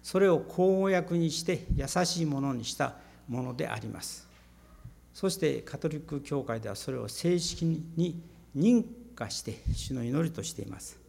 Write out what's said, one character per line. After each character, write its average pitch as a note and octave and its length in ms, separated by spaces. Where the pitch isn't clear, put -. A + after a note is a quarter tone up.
そ - 160
れ G3 100
を E3 100
公 F#3+ 500
約 F3 280
に E3 140
し - 120
て - 220
優 C#3 120
し F3 340
い D#3+ 40
も C#3 160
の C#3 120
に A#2 100
し - 120
た C3 180
も B2 160
の B2 120
で - 120
あ G#2+ 120
り A2 100
ま F#2 120
す。 - 260
そ F#3+ 160
し - 80
て C3+ 260
カ - 160
ト E3 80
リ D3+ 100
ッ - 80
ク C#3+ 160
教 C#3+ 220
会 A2+ 180
で G#2+ 80
は G#2 60
そ - 160
れ C3 80
を A2 80
正 F3 320
式 E3+ 260
に E3 560
認 A3 300
可 G#2+ 140
し - 120
て - 220
主 - 220
の A#2+ 80
祈 C#3 200
り D#3+ 80
と G#2 120
し - 100
て - 80
い - 60
ま - 120
す。 - 300